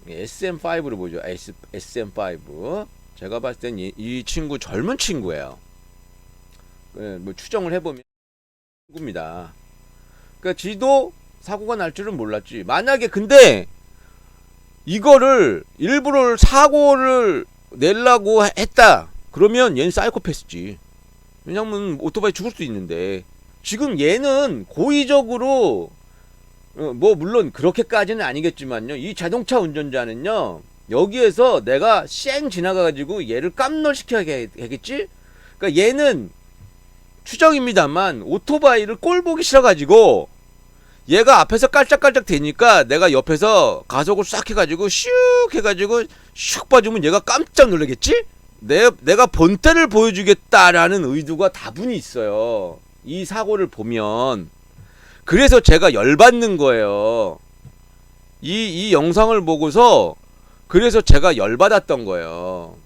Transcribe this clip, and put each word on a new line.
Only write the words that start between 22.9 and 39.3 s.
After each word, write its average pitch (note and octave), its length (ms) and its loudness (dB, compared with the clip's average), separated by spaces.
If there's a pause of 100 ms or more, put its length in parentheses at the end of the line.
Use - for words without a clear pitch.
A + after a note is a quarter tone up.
지금 A3+ 380 -6
얘는 A#3 680 -2
고의적으로, B3 1200 -2 (840)
어, C#3+ 180 -10
뭐 F3+ 200 2
물론 F3+ 380 -2
그렇게까지는 G#3 720 -4
아니겠지만요. C3+ 720 -8
이 D3 180 -12
자동차 A3 460 -4
운전자는요. C3+ 1000 -6 (300)
여기에서 G3+ 720 0
내가 D#3 440 0
쌩 C#4 420 -8
지나가가지고 F3 800 -4
얘를 C3+ 240 -6
깜놀시켜야 C#4 720 -4
겠-, B2+ 280 -8 (160)
겠지? B3+ 380 -12 (520)
그러니까 E3+ 220 -2
얘는 A#3 500 0 (920)
추정입니다만 G3 1000 0
오토바이를 A3+ 720 0
꼴 F4+ 260 -2
보기 E4 200 -4